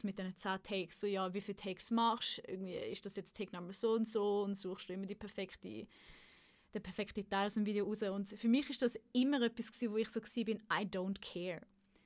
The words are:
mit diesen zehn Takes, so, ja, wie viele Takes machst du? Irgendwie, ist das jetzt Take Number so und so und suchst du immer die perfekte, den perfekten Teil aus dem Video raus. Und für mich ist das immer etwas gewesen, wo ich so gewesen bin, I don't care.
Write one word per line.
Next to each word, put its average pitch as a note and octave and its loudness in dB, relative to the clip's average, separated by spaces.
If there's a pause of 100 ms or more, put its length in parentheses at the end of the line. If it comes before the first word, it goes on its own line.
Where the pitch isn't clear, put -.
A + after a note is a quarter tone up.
mit G3 -2
diesen F#3 -2
zehn F#3+ 0
Takes, - 0
so, G#3 2
ja, F#3+ 2
wie G3+ 0
viele G3+ -6
Takes - -4
machst A#3 4
du? - -8
Irgendwie, F#3 -4
ist - -4
das G3 -6
jetzt - -6
Take G3 -6
Number F3+ -8
so A3 2
und A3+ 4
so G#3 4
und G3+ 0
suchst F#3+ -6
du F#3 -2
immer F#3+ -4
die G3 -6
perfekte, F#3+ -8 (840)
den - -6
perfekten G3 -6
Teil G3 2
aus G#3 -2
dem G#3+ 2
Video G#3 2
raus. G#3+ -2
Und G3 -2
für G#3 -2
mich C4+ 6
ist C#4 -2
das B3 4 (160)
immer C4 4
etwas A#3 0
gewesen, A#3 0
wo G#3+ 2
ich A3 2
so A3+ -2
gewesen A3+ 0
bin, G#3+ 2 (140)
I F3+ 2
don't F#3+ -2
care. F3 -6 (400)